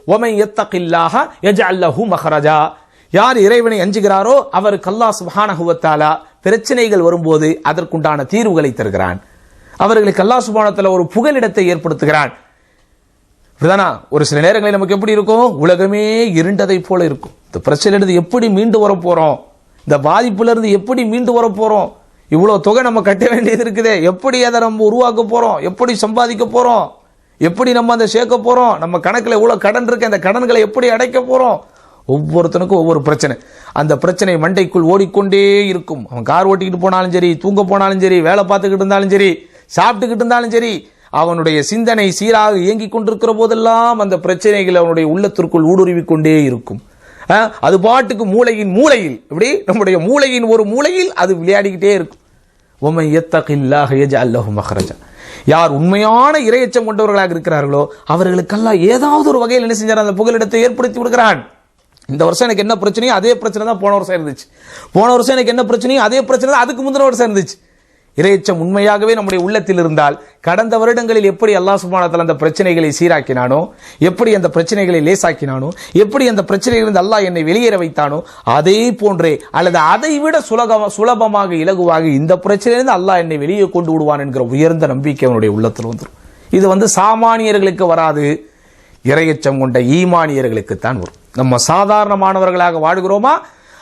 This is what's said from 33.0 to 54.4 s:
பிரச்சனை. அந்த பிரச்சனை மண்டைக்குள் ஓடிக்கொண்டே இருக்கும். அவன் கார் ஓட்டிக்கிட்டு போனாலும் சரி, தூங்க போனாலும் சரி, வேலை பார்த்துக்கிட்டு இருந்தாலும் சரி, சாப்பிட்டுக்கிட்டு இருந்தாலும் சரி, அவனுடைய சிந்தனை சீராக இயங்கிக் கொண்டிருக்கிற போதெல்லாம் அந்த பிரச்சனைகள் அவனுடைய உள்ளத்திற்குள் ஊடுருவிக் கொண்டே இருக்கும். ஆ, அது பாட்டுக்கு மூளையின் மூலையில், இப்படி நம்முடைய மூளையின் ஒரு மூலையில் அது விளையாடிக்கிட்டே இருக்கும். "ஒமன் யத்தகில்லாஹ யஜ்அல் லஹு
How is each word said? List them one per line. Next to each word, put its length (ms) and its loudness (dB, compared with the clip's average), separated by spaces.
பிரச்சனை. 360 -2
அந்த 240 0
பிரச்சனை 380 0
மண்டைக்குள் 460 0
ஓடிக்கொண்டே 840 2
இருக்கும். 420 -6
அவன் 140 -10
கார் 240 2
ஓட்டிக்கிட்டு 320 -2
போனாலும் 320 0
சரி, 260 0
தூங்க 260 0
போனாலும் 360 0
சரி, 220 2
வேலை 220 2
பார்த்துக்கிட்டு 300 0
இருந்தாலும் 360 0
சரி, 380 0
சாப்பிட்டுக்கிட்டு 400 0
இருந்தாலும் 340 0
சரி, 400 -2
அவனுடைய 540 0
சிந்தனை 480 0
சீராக 460 2
இயங்கிக் 340 -2
கொண்டிருக்கிற 420 -2
போதெல்லாம் 680 0
அந்த 200 -2
பிரச்சனைகள் 560 0
அவனுடைய 340 2
உள்ளத்திற்குள் 540 0
ஊடுருவிக் 440 2
கொண்டே 360 2
இருக்கும். 380 -4
ஆ, 300 2
அது 200 2
பாட்டுக்கு 460 0
மூளையின் 460 0
மூலையில், 580 2
இப்படி 360 -4
நம்முடைய 340 0
மூளையின் 440 0
ஒரு 220 2
மூலையில் 480 -2
அது 220 0
விளையாடிக்கிட்டே 580 0
இருக்கும். 260 -4
"ஒமன் 220 0
யத்தகில்லாஹ 920 0
யஜ்அல் 400 0
லஹு 240 -4